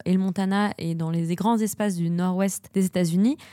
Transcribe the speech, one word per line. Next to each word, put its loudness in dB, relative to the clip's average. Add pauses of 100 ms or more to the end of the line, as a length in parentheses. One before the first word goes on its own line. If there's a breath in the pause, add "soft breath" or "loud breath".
et 2
le 4
Montana 0
et -2
dans -2
les -2
grands 0
espaces -2
du -2
nord-ouest -2
des 2
États-Unis, 2 (160 loud breath)